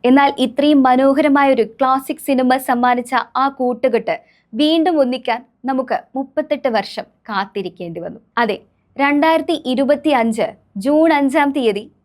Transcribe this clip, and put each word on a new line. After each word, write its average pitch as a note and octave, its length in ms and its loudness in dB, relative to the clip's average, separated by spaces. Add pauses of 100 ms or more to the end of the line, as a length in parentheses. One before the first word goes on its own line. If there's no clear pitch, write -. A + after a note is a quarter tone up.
എന്നാൽ C#4 200 6 (160)
ഇത്രയും C#4+ 420 2
മനോഹരമായ C#4 680 4
ഒരു A3+ 80 0 (140)
ക്ലാസിക് C4+ 500 -2
സിനിമ B3+ 300 2 (100)
സമ്മാനിച്ച B3 460 0 (280)
ആ C4+ 40 0 (140)
കൂട്ടുകെട്ട് B3 560 -2 (460)
വീണ്ടും D#4+ 420 2
ഒന്നിക്കാൻ B3 360 -2 (300)
നമുക്ക് B3+ 280 -2 (200)
മുപ്പത്തെട്ട് C#4 580 -4
വർഷം G3+ 300 -6 (240)
കാത്തിരിക്കേണ്ടി F#3+ 760 -8
വന്നു. - 160 -14 (220)
അതെ, G#3 160 -2 (460)
രണ്ടായിരത്തി D#4+ 520 2 (180)
ഇരുപത്തിയഞ്ച് B3 760 0 (380)
ജൂൺ D4+ 320 4
അഞ്ചാം C#4+ 400 0
തീയതി A3 280 -2 (200)